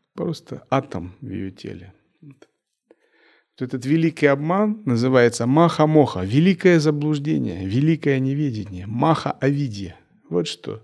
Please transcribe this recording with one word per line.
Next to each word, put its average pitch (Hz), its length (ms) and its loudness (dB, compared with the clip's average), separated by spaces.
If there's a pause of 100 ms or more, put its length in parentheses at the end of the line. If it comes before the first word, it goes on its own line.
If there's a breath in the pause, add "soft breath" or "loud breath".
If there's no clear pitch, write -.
(140)
просто 170 560 -8
атом 92 500 -4
в 123 80 -14
её 98 220 -8
теле. 101 420 -16 (300)
Вот - 260 -20 (1120 soft breath)
этот 127 240 -6
великий 160 420 2
обман 180 600 0
называется 120 600 2
маха-моха, 151 760 4
великое 170 560 4
заблуждение, 143 840 -2
великое 139 520 0
неведение, 117 680 -4
маха-авидья. 131 1080 -2 (360)
Вот 85 180 -2
что. - 360 -12